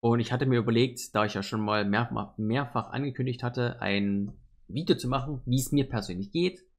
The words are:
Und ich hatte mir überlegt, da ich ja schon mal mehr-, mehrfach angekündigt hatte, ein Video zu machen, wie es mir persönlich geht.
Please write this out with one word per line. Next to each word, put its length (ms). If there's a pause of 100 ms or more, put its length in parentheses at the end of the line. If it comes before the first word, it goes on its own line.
Und 160
ich 140
hatte 140
mir 120
überlegt, 560
da 120
ich 80
ja 80
schon 180
mal 240
mehr-, 540
mehrfach 500
angekündigt 540
hatte, 400
ein 500 (340)
Video 300
zu 120
machen, 360
wie 160
es 120
mir 140
persönlich 460
geht. 320 (140)